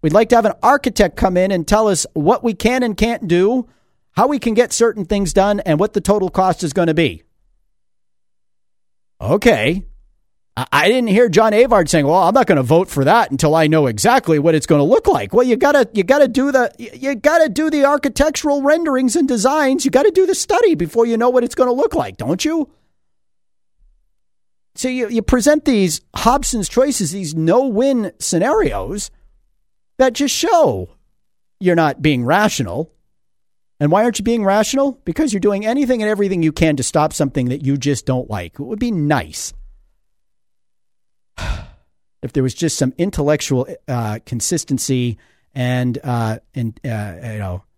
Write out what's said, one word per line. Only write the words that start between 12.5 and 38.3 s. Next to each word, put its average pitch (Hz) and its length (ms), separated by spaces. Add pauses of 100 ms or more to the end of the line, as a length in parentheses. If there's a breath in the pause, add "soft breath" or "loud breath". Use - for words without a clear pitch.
vote 160 260
for 139 160
that 202 260
until 147 240
I 160 120
know 151 200
exactly 156 520
what 160 160
it's 147 120
gonna 147 180
look 208 220
like." 107 260
Well, 247 140
you 240 100
gotta, 277 380
you 196 100
gotta 269 240
do 269 240
the, 254 260
y-, 233 140
you 262 220
gotta 311 340
do 302 220
the 285 160
architectural 285 760
renderings 277 560
and 330 100
designs. 269 600
You 285 40
gotta 285 200
do 370 160
the 359 80
study 415 400
before 175 320
you 226 100
know 240 140
what 247 140
it's - 100
gonna 247 180
look 277 220
like, 101 240
don't - 260
you? 311 240 (2000)
So - 140
you, 254 200
you 226 140
present 277 420
these 196 360 (160)
Hobson's 240 520
choices, 240 440
these 175 220
no-win 226 840
scenarios 185 920 (880)
that 254 160
just 277 200
show 240 560 (720)
you're 180 160
not 151 260
being 135 220
rational. 147 680 (840)
And 147 140
why 196 100
aren't 240 160
you 202 60
being 233 200
rational? 233 600
Because 226 280
you're 196 80
doing 202 240
anything 240 380
and 214 80
everything 196 320
you 160 100
can 156 240
to 131 60
stop 156 300
something 135 360
that 117 160
you 139 120
just 135 300
don't 127 240